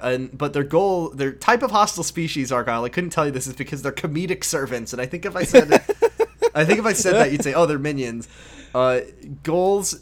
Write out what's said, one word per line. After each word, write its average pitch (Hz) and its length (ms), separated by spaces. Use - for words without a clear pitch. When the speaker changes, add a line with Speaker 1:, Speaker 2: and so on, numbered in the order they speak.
Speaker 1:
and, 127 360
but 143 160
their 143 100
goal, 170 460
their 135 240
type 220 300
of 247 100
hostile 196 320
species, 143 480
Argyle, 117 320
I 123 40
couldn't 175 220
tell 160 160
you 143 60
this, 127 160
is 123 60
because 135 280
they're 135 80
comedic 170 540
servants, 127 480
and 123 100
I 127 40
think 165 180
if 196 100
I 185 100
said 233 280
it, - 100
Speaker 2:
<laughs> 440 340
Speaker 1:
I 151 100
think 202 140
if 220 80
I 220 60
said 185 220
that, 151 180
you'd 143 100
say, 139 120
"Oh, 170 100
they're 151 160
minions." 127 480
Uh, 127 260
goals, 185 600